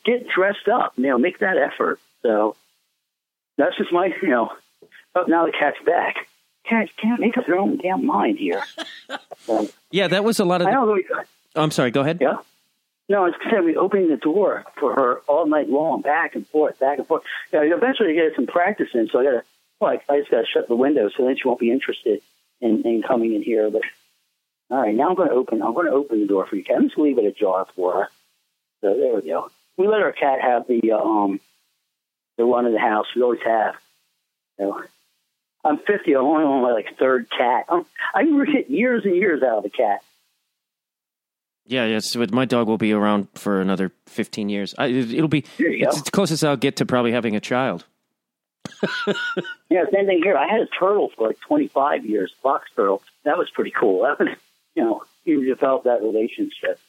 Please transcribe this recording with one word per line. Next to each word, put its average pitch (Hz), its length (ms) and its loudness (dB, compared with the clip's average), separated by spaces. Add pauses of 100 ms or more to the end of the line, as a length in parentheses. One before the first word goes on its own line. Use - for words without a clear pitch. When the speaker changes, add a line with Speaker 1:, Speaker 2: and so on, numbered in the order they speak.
Speaker 1:
get 240 240 0
dressed 196 400 0
up, 226 300 0
you 127 100 -2
know, 127 100 0
make 165 220 -2
that 190 180 0
effort. 123 420 -2 (220)
So 107 340 0 (1000)
that's 160 200 0
just - 160 -4
my, 175 180 2 (100)
you 190 60 -2
know, 120 240 0 (640)
oh, 180 120 2
now 165 180 4
the 156 80 -2
cat's - 320 -2
back. - 420 0 (380)
Can't, 226 320 0
can't 233 220 0
make 214 160 0
up - 120 -2
their 180 100 0
own 202 200 0
damn 185 280 -2
mind - 320 0
here. - 300 -4
<laughs> - 60 -20 (720)
So, 107 220 -2 (220)
Speaker 2:
Yeah, 180 200 0
that 190 160 0
was 226 160 0
a 196 40 2
lot 180 160 2
of 180 60 2
Speaker 1:
I 196 40 2
Speaker 2:
the 240 40 2
Speaker 1:
don't 262 140 2
really 202 160 0 (500)
Speaker 2:
I'm 156 160 2
sorry, 135 200 2
go 139 100 2
ahead. 160 200 0
Speaker 1:
Yeah. - 180 0 (680)
No, 196 180 2
it's 165 120 0
gonna 202 260 0
be 160 140 2
opening 190 320 2
the 143 80 2
door 160 480 0 (120)
for 123 160 0
her 123 280 2
all 156 260 0
night 151 220 0
long, 143 320 0
back 156 340 -2
and - 140 -8
forth, 151 280 0
back 139 220 0
and - 80 -6
forth. 160 160 -2 (300)
Yeah, 160 100 2
eventually 220 500 2
you - 20 2 (140)
get 151 60 -10
some 262 120 -2
practice 175 460 0
in, 117 140 0
so 127 120 0
I 123 40 2
gotta, 135 200 2 (360)
well, 139 180 0 (120)
I, 143 40 2
I 143 60 4
just 143 100 -6
gotta 123 160 2
shut - 220 -2
the 117 80 0
window 131 340 2
so 127 160 -2
then 131 120 0
she 131 100 -2
won't 120 140 -2
be 117 100 2
interested 113 500 -2 (380)
in, 110 240 0
in 117 180 0
coming 113 320 0
in 104 80 -2
here. 107 300 0
But 110 120 -2 (840)
all 131 120 -2
right, 107 120 0
now 135 160 2
I'm 180 60 0
gonna 175 160 0
open, 123 320 0
I'm 113 100 -2
gonna 170 200 0
open 131 260 0
the 104 80 0
door 95 180 0
for 107 120 -8
you, 92 80 -6
Kat. 120 100 0
I'm - 140 4
just - 100 -10
leave 147 180 2
it 110 80 2
ajar 95 400 0 (100)
for 90 180 0
her. 92 140 0 (760)
So 101 120 2
there 127 220 2
we 101 60 -2
go. 82 280 -4 (280)
We 185 100 2
let 214 140 2
our 151 100 0
cat 135 300 0
have 123 260 0
the, 113 240 2
uh, 110 80 2
um, 104 400 0 (1000)
the 117 60 2
run 123 240 2
of 117 60 2
the 107 60 2
house. 107 360 0
We 120 80 0
always 120 200 0
have. 113 320 0 (840)
So 196 260 -4 (760)
I'm 151 180 0
fifty. 196 360 0
I'm 131 80 2
only 156 220 2
on 139 160 2
my, 123 100 2
like, 107 260 -4
third 131 320 0
cat. 127 380 0
I'm, 170 180 -2 (300)
I - 80 2
can 285 220 2
get 294 240 -2
years 226 340 0
and 196 100 2
years 175 300 0
out 117 140 2
of 101 80 -4
a 101 40 -6
cat. 104 300 -2 (1700)
Speaker 2:
Yeah, 120 200 -2
yes. 110 300 -2
With 117 160 -2
my 127 140 2
dog 120 240 2
will 110 80 2
be 107 160 2
around 104 420 2
for 101 240 -2
another 95 320 -2 (140)
fifteen 107 420 -6
years. 101 300 -6
I, 127 100 -2
it, 120 260 -2
it'll 160 140 0
be, 147 160 0 (140)
Speaker 1:
There 330 120 0
you - 160 -2
Speaker 2:
it's, - 120 2
Speaker 1:
go. - 20 -4
Speaker 2:
it's 143 120 -8
close 180 200 2
as 156 140 0
I'll 143 100 2
get 135 220 -2
to 135 80 0
probably 120 260 2
having 113 240 -2
a 104 60 -2
child. 123 420 -2 (960)
<laughs> 1077 340 -4 (540)
Speaker 1:
Yeah, 180 140 2 (100)
same 196 140 2
thing 180 160 2
here. 190 120 2
I 143 120 0
had 220 140 0
a 170 40 0
turtle 190 440 0
for, - 180 -2
like, 110 140 -4
twenty-five 151 640 0
years, 104 360 -2
box - 340 -2
turtle. 98 280 2 (200)
That 147 140 0
was 170 140 -2
pretty 101 180 -2
cool. 95 320 2
That 139 160 0
was, 190 120 0 (440)
you 165 100 0
know, 113 200 -2 (220)
you 147 200 0
develop 131 380 0
that 120 180 2
relationship. 107 880 -4